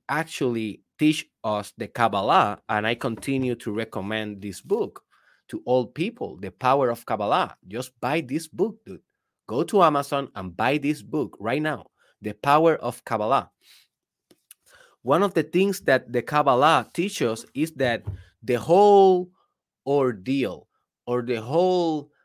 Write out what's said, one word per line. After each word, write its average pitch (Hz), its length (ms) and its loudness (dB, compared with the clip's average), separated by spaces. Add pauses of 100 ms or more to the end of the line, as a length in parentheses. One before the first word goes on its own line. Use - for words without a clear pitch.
actually 123 720 -4 (160)
teach 151 320 0 (140)
us 104 340 -4
the 110 100 -10
Kabbalah, 110 720 0 (100)
and 107 180 0
I 120 80 0
continue 123 600 -4
to 117 160 -8
recommend 107 680 -6
this 101 200 -12
book 185 420 -4 (460)
to 110 160 -10
all 127 200 2
people, 135 520 -8
The 95 140 -10
Power 131 380 2
of 117 160 -6
Kabbalah. 113 500 -2 (120)
Just 110 320 -10
buy 147 220 -2
this 139 260 -8
book, 214 380 -6
dude. 92 160 -16 (440)
Go 120 180 -4
to 185 200 4
Amazon 143 520 0
and 92 200 -10
buy 123 240 0
this 135 240 -4
book 131 360 -6
right 120 220 -4
now, 147 260 -6 (340)
The 104 120 -8
Power 156 440 4
of - 260 -8
Kabbalah. 110 480 -2 (1500)
One 143 200 2
of 196 120 0
the 160 100 2
things 185 380 0
that 131 300 2
the 120 100 0
Kabbalah 143 720 4
teaches 139 600 -2
is 156 200 -4
that 120 300 -2 (380)
the 120 140 -2
whole 185 760 6 (560)
ordeal 127 840 -2 (360)
or 123 160 -2
the 120 200 -4
whole 165 680 0 (160)